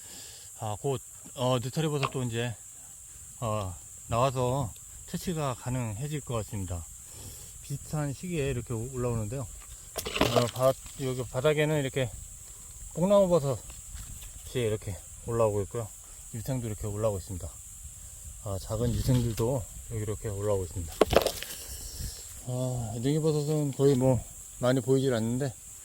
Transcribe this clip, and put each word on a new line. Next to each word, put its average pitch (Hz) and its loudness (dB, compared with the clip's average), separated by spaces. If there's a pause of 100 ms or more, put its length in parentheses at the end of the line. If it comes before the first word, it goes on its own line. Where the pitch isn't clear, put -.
(580)
아, 107 -4
곧, 135 0 (360)
어, 127 4
느타리 131 0
버섯도 135 0
이제, 117 -2 (840)
어, 107 -2 (320)
나와서 123 4 (360)
채취가 156 -2
가능해질 127 -2
것 127 -4
같습니다. 95 -2 (760)
비슷한 143 -4
시기에 147 -2
이렇게 123 -2
올라오는데요. 120 -2
어, - 0
바-, 131 6 (300)
여기 131 0
바닥에는 147 4
이렇게 135 0 (840)
뽕나무 196 8
버섯이 139 6 (1000)
이렇게 110 0 (300)
올라오고 110 4
있고요. 110 -4 (460)
유생도 120 -2
이렇게 107 -4
올라오고 104 2
있습니다. 87 -6 (1000)
아, 98 -2
작은 113 2
유생들도 120 4 (280)
여기 113 -2
이렇게 107 -4
올라오고 101 2
있습니다. 85 -6 (1500)
아, 123 -2
능이버섯은 147 2
거의 139 8
뭐 127 6 (380)
많이 127 6
보이질 131 6
않는데 120 2 (320)